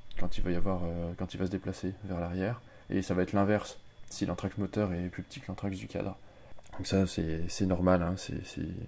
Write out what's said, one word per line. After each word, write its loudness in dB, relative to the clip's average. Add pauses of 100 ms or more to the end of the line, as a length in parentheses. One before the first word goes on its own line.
(200)
quand 6
il 6
va 4
y 6
avoir, 6
euh, -2
quand -6
il -8
va 2
se -2
déplacer -4 (120)
vers -4
l'arrière, -2 (280)
et 2
ça -2
va 4
être 0
l'inverse 4 (300)
si -2
l'anthrax -2
moteur 0
est -2
plus -8
petit -14
que -12
l'anthrax -4
du -10
cadre. -4 (600)
Donc -6
ça, 4
c'est, -2
c'est 0
normal, 4
hein, 0
c'est, -8
c'est, -6 (200)